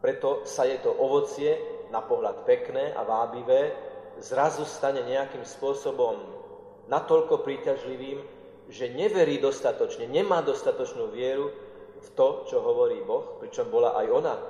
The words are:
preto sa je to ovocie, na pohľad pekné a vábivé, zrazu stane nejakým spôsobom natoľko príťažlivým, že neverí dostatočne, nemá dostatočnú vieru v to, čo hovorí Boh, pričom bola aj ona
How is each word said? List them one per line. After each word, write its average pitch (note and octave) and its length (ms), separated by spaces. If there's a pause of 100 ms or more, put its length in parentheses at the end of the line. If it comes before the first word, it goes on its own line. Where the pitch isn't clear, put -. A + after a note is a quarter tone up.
preto C3+ 400
sa - 240
je C3 140
to A#2 100
ovocie, C#3+ 880 (100)
na A2+ 80
pohľad A2 480
pekné B2 480
a A2 80
vábivé, A#2+ 720 (480)
zrazu C#3+ 400
stane C#3 400
nejakým B2+ 400
spôsobom B2 800 (640)
natoľko D#3 560
príťažlivým, C3+ 800 (480)
že B2 240
neverí E3+ 480
dostatočne, A#2 640
nemá F3 320
dostatočnú B2+ 720
vieru C3+ 400 (480)
v - 160
to, C#3 320
čo A#2 160
hovorí A#2 400
Boh, G#2+ 400
pričom A2+ 240
bola A2+ 320
aj A2 80
ona C3 280 (140)